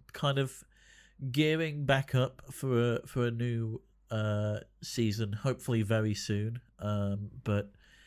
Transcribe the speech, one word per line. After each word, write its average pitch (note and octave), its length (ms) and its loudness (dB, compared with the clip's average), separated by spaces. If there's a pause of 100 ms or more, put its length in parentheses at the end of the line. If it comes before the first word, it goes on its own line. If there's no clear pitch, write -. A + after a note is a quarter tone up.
(120)
kind C#3 260 2
of C3+ 260 -2 (640)
gearing D3+ 560 2
back C3+ 280 2
up C3 360 2
for A#2+ 460 2
a, - 100 -6
for A#2+ 200 -2
a A#2+ 40 0
new, A#2 500 -4 (300)
uh, G#2 480 0 (240)
season, A2 500 0
hopefully A#2 500 0
very A2 320 2
soon. G#2+ 460 -4 (200)
Um, G#2 500 -2 (140)
but G#2 260 0 (360)